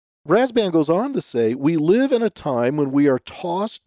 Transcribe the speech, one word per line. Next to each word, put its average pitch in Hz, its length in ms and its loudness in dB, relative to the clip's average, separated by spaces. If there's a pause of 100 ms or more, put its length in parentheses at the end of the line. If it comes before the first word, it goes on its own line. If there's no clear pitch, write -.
(280)
Rasband 220 420 2
goes 160 180 2
on 214 260 0
to 170 60 -4
say, 117 360 -2
"We 147 200 0
live 202 360 2
in 233 100 2
a 226 80 -2
time 127 460 -2
when 143 160 0
we 143 160 4
are 131 100 2
tossed 185 680 -8